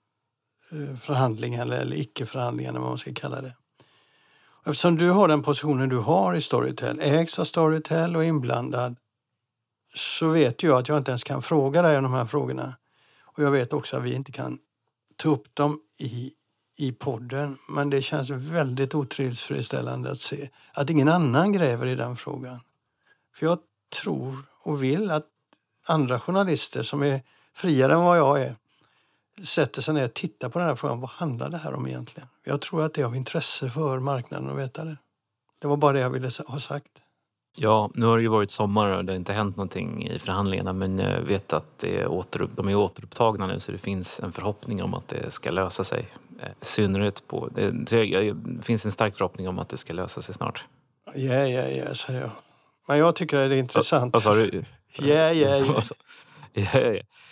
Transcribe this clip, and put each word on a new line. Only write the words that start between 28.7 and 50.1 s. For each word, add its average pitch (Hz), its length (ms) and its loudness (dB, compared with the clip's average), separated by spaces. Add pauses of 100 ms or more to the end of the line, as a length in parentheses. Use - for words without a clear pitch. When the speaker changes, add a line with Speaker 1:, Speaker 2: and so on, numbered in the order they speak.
Speaker 1:
sätter 143 380 0
sig 156 120 -2
ner 143 100 2
och 117 100 -4
tittar - 340 -6
på 123 100 -4
den 175 100 0
här 135 80 0
frågan. 123 240 -4
Vad 127 100 -10
handlar 135 400 -4
det 170 80 -8
här 143 160 -8
om 131 120 -6
egentligen? 127 420 -10 (160)
Jag 139 160 -2
tror 160 220 -4
att 156 120 -2
det 156 80 -2
är 127 40 0
av 117 100 -4
intresse 131 540 -2
för 131 280 -2
marknaden 135 520 -4
att 139 80 -4
veta 139 260 -8
det. 156 120 -10 (640)
Det 147 80 -4
var 143 80 4
bara 147 160 6
det 135 80 2
jag 127 100 0
ville 127 200 -4
sa-, - 180 -8
ha 123 120 -8
sagt. 143 260 -8 (720)
Speaker 2:
Ja, 107 380 2
nu 113 120 2
har 117 100 6
det 113 60 4
ju 113 60 2
varit 107 220 2
sommar 104 380 2
och 90 160 0
det 95 80 -4
har 92 40 -2
inte 90 160 -4
hänt 101 240 -2
någonting 92 540 -6
i 87 80 -6
förhandlingarna, 95 540 -2
men 95 260 -2
jag 95 220 0
vet 98 320 -2
att - 260 -4
det 90 220 -2
är 90 60 -2
återupp-, 92 500 -4
de 98 120 -2
är 98 60 2
återupptagna 101 720 0
nu, 95 140 -4
så - 120 -10
det 95 60 -8
finns 95 420 -6
en - 120 -6
förhoppning 104 500 -6
om 95 120 -4
att - 140 -8
det - 220 -6
ska - 200 -6
lösa 92 340 0
sig. - 240 -4 (320)
Eh, - 80 -12
i - 160 -16
synnerhet 101 640 0
på... - 200 -6
Det, 95 400 -2
så 117 80 2
jag, 113 100 4
jag, 98 300 0
det - 260 -8
finns 113 240 0
en 101 60 -2
stark 107 240 -2
förhoppning 92 320 -4
om 92 100 -4
att 90 100 -6
det - 80 -10
ska - 160 -8
lösa 87 300 -6